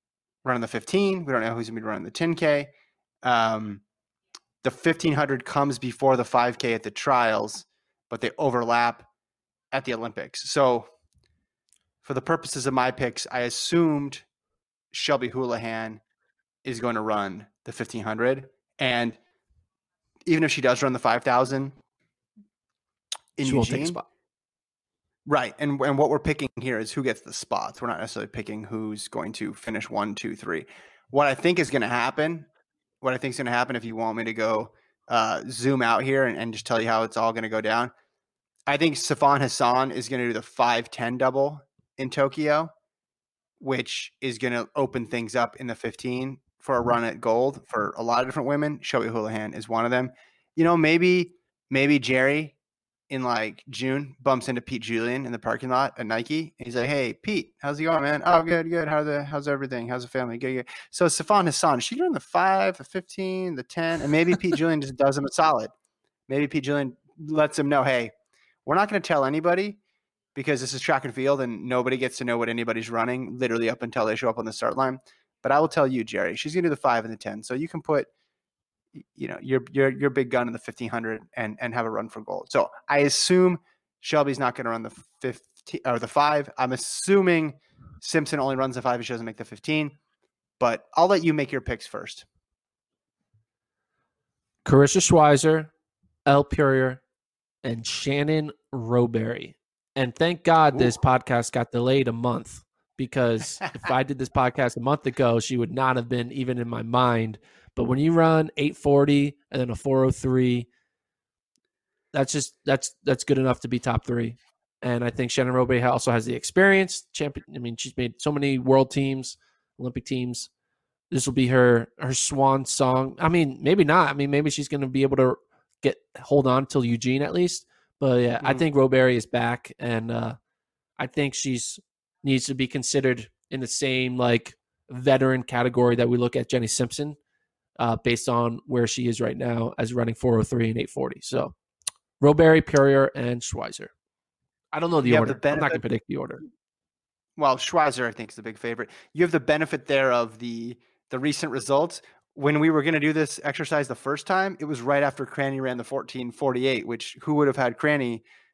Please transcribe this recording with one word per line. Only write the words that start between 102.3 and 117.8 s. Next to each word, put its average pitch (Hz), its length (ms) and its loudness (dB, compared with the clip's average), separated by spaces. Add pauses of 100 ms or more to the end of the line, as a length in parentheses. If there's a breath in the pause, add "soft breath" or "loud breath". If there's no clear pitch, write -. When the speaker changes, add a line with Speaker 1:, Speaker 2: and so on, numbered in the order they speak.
Speaker 2:
because 120 640 -2
Speaker 1:
<laughs> - 20 -12
Speaker 2:
if - 300 -8
I 131 120 4
did 135 160 -6
this 131 100 -6
podcast 127 480 0
a 123 40 -8
month 139 240 0
ago, 123 340 2
she 127 180 -4
would 117 140 -2
not 127 240 0
have 120 140 -4
been 120 220 -2
even 127 260 -4
in 120 100 -4
my 117 140 -8
mind. 117 560 2 (380 soft breath)
But 120 100 -2
when 127 140 0
you 156 140 4
run 160 440 6
eight 147 200 0
forty 143 580 4 (160)
and 131 100 -2
then 123 80 -2
a 113 60 -2
four 135 300 2
oh 131 60 4
three, 127 560 2 (1500)
that's 135 180 0
just, - 240 -4 (100)
that's, - 380 0
that's 135 220 0
good 135 120 2
enough 131 240 2
to 123 60 -8
be 120 120 -2
top 117 260 -2
three. 120 320 -4 (440)
And 120 220 -2
I 120 60 0
think 120 220 -4
Shannon 127 220 0
Roberry 127 280 2
ha-, 123 100 2
also 127 200 0
has 113 140 2
the 120 100 -4
experience. 190 800 2
Champion, - 320 -8 (100)
I 139 40 -10
mean, 120 160 -8
she's 127 220 -12